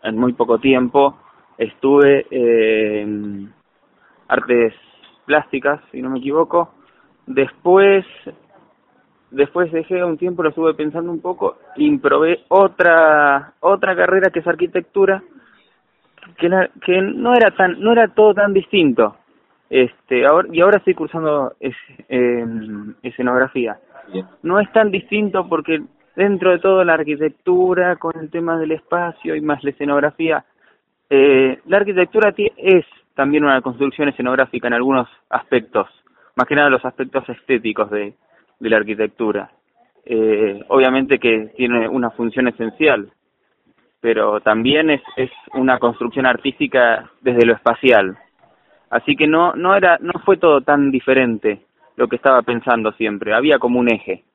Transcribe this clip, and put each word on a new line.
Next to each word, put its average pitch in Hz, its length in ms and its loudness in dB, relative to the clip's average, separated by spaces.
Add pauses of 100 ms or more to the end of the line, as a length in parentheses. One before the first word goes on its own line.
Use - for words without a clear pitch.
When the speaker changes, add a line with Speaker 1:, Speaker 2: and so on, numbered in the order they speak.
Speaker 1:
en 110 120 -6
muy 123 160 0
poco 117 260 -2
tiempo, 135 600 0 (400)
estuve, 139 720 2
eh, 110 720 0
en 104 500 -10 (760)
artes 120 440 0 (540)
plásticas, 143 540 -2 (120)
si 131 100 -12
no 131 80 -8
me 131 80 -6
equivoco. 156 560 -2 (520)
Después, 185 800 2 (1300)
después 156 420 -2
dejé 180 320 -4
un 160 140 -4
tiempo, 180 240 -4
lo 156 80 0
estuve 160 240 -2
pensando 156 360 -6
un 165 100 -8
poco, - 360 -6 (200)
y 147 220 0
probé 147 500 0
otra, 160 1120 4
otra 190 360 0
carrera 185 360 2
que 170 80 -4
es 156 60 -8
arquitectura, 180 760 -2 (1160)
que 170 100 0
la, 185 200 2 (160)
que 185 160 0
no 233 340 -2
era 226 180 6
tan, 180 280 -2
no 220 120 2
era 233 160 4
todo 214 260 4
tan 202 180 0
distinto. 143 640 0 (520)
Este, 127 580 0
ahora, 156 240 2
y 165 100 -2
ahora 202 180 4
estoy 180 160 0
cursando 151 680 -4
es-, 131 160 -8 (320)
em, 113 920 -4
escenografía. 123 760 -4 (340)
Speaker 2:
Bien. 185 140 -10 (160)
Speaker 1:
no 180 160 0
es 208 140 -2
tan 220 180 2
distinto 196 580 -4
porque 160 320 -4 (360)
dentro 185 340 2
de 175 80 2
todo 185 260 2
la 170 100 2
arquitectura, 175 1000 0
con 165 220 -8
el 156 120 -12
tema 170 280 -4
del 160 140 -4
espacio 165 640 -6
y 151 40 -6
más 151 220 -4
la 143 80 -4
escenografía, 147 760 -4 (640)
eh, 135 580 4
la 185 120 0
arquitectura 202 540 0
ti-, 208 240 -4
es 185 280 2 (300)
también 147 300 0
una 135 160 2
construcción 135 480 -4
escenográfica 127 600 -4
en 120 60 -2
algunos 127 340 0 (200)
aspectos, 117 580 -2 (500)
más 127 100 0
que 147 80 -4
nada 143 160 2
los 127 140 0
aspectos 131 440 -8
estéticos 113 640 -4
de, 104 240 -6 (440)
de 113 120 -6
la 110 80 4
arquitectura. 104 720 -4 (540)
Eh, 107 640 -2
obviamente 131 500 2
que 110 380 -2
tiene 120 320 -2
una 120 220 -4
función 123 380 -4
esencial, 113 600 -4 (920)
pero 107 400 -2
también 135 500 0
es, 139 120 -2 (140)
es 127 140 -6 (240)
una 131 240 0
construcción 120 480 -4
artística 123 840 -2 (100)
desde 120 260 2
lo 117 80 4
espacial. 110 600 0 (720)
Así 127 260 -2
que 151 120 0
no, 165 280 2
no 180 220 0
era, 185 240 4
no 170 120 -8 (120)
fue 196 120 4
todo 151 260 2
tan 143 280 2
diferente 120 680 -2 (360)
lo 123 120 0
que 120 80 -4
estaba 131 260 2
pensando 117 500 -2
siempre, 104 420 -6
había 143 240 2
como 123 200 -2
un 120 140 0
eje. 98 320 -8 (100)